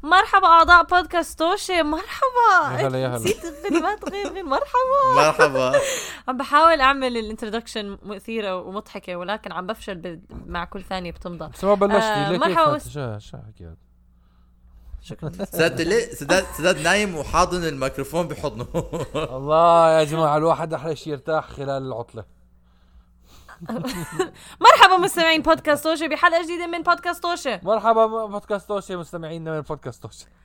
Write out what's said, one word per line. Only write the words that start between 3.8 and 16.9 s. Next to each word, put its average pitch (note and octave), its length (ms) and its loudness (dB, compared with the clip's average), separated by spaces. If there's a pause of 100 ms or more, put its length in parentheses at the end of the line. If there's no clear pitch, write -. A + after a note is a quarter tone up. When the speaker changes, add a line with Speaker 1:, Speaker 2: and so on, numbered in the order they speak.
Speaker 1:
غير، G4+ 240 -8
غير، F#4+ 100 -10
مرحبا. C5 720 2
Speaker 3:
مرحبا. C3 640 2 (200)
Speaker 1:
<laughs> - 280 -14
عم B3+ 100 -4
بحاول D4 440 4
أعمل C4 360 0
الانترودكشن G#3+ 880 -8
مثيرة G3+ 520 -8
ومضحكة، F#3+ 600 -12
ولكن F#3+ 360 -8
عم F3 160 -8
بفشل G#3+ 280 -8
ب-، E3+ 260 -14 (260)
مع F3 180 -6
كل G3 180 -14
ثانية F3+ 280 -8
بتمضى. E3 420 -12
Speaker 2:
بس - 100 -10
ما G3 100 4
بلشتي، G3+ 260 4
Speaker 1:
آه، G#3+ 320 0
Speaker 2:
ليه؟ F3+ 60 0
Speaker 1:
مرحبا D4+ 400 2
Speaker 2:
كيف C#4 100 -12
Speaker 1:
بس- - 20 -
Speaker 2:
شا-، A#2+ 280 -8 (140)
شا - 120 -16 (100)
حكيت؟ E2 220 -20 (1300)
Speaker 1:
شكرا. - 300 -12 (140)
Speaker 3:
سداد E3+ 360 -2
ليه؟ G3 320 0
سداد، E3+ 320 0 (120)
سداد D#3 240 0
نايم F#3+ 360 0